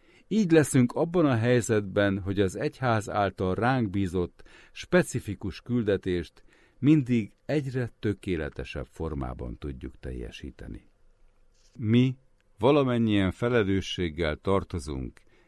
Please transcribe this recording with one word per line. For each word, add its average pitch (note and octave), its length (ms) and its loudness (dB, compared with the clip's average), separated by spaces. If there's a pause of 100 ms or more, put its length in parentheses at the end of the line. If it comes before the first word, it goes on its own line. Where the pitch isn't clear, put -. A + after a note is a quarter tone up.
(280)
Így G3 220 2
leszünk C#3 420 6
abban E3+ 340 2
a C3 100 2
helyzetben, G#2 840 2
hogy G2 220 -2
az F#2+ 160 0
egyház A#2 520 -2
által F#2+ 460 -2
ránk A#2 360 0
bízott F2+ 520 -2 (300)
specifikus - 880 -4
küldetést G2 840 -2 (340)
mindig B2 540 2 (120)
egyre C3 540 -4
tökéletesebb D#2 920 -6
formában B1+ 680 -8
tudjuk C#2 420 -12
teljesíteni. - 880 -12 (840)
Mi B2 440 2 (420)
valamennyien A#2 720 4
felelősséggel F#2 1040 -2
tartozunk D2 840 -4 (280)